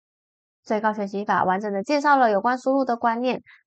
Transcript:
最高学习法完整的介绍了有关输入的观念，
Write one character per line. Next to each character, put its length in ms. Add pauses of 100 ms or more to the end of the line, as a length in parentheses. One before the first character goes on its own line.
(640)
最 180
高 120
学 140
习 180
法 200
完 160
整 120
的 100
介 180
绍 180
了 120
有 100
关 180
输 160
入 100
的 120
观 240
念， 220 (240)